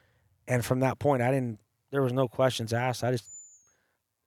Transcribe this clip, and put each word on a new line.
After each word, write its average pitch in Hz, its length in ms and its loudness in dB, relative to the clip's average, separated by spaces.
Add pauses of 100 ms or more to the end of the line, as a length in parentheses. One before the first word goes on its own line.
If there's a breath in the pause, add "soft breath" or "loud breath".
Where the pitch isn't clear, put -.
(480)
And 123 160 0
from 127 180 0
that 131 180 0
point, 139 220 2
I 123 100 2
didn't, 123 280 -2 (320)
there 139 100 0
was 123 120 0
no 131 140 2
questions 120 460 0
asked. 120 300 -2
I 123 80 0
just 123 140 -4 (1000)